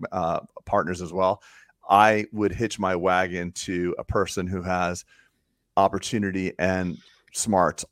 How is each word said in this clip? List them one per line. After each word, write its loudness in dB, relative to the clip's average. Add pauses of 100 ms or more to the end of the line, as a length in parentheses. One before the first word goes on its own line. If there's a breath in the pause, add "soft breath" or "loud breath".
(120)
uh, -2 (260)
partners -2
as -10
well. 0 (460 soft breath)
I 6
would 0
hitch -4
my 0
wagon 0
to -4
a -12
person -2
who -4
has -2 (720 soft breath)
opportunity 0
and 0 (340 soft breath)
smarts 2